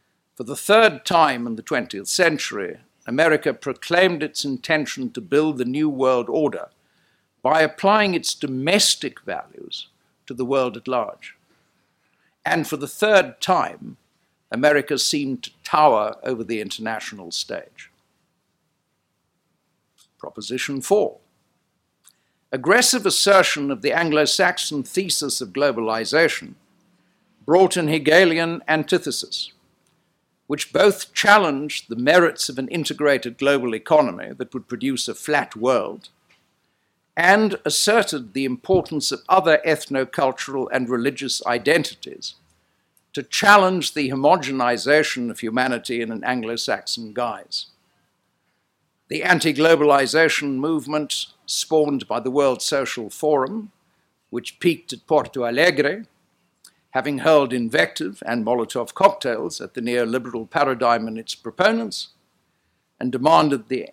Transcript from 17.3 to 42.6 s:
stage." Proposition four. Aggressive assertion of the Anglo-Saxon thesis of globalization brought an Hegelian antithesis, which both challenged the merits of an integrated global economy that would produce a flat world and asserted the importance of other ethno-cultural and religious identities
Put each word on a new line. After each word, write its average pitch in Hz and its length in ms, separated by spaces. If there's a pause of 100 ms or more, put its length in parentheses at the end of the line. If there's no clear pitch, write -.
stage." - 580 (2250)
Proposition 127 600
four. 196 380 (1300)
Aggressive 202 540
assertion 170 640
of 123 100
the 131 120
Anglo-Saxon 156 880
thesis 151 580
of 104 120
globalization 113 1000 (920)
brought 180 300
an 170 100
Hegelian 165 800
antithesis, - 840 (960)
which - 240
both 196 420
challenged 160 760
the 117 60
merits 151 540
of 131 100
an 131 80
integrated 143 720
global 135 340
economy 110 600
that - 200
would 123 140
produce 127 400
a 117 80
flat - 400
world 117 540 (1080)
and 196 380 (100)
asserted 151 680
the 135 120
importance 147 680
of 143 160
other 165 360
ethno-cultural 135 1040
and 127 180
religious 123 580
identities 123 880 (800)